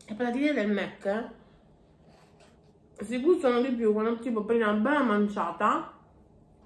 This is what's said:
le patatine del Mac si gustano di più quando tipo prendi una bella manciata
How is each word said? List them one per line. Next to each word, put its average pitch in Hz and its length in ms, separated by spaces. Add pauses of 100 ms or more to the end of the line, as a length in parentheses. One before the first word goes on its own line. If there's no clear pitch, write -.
le 214 60
patatine 247 380
del 214 200
Mac 202 580 (1700)
si 233 240
gustano 269 400
di 269 100
più 233 220
quando 226 260
tipo 226 240
prendi 233 200
una 208 100
bella 262 300
manciata 208 920 (720)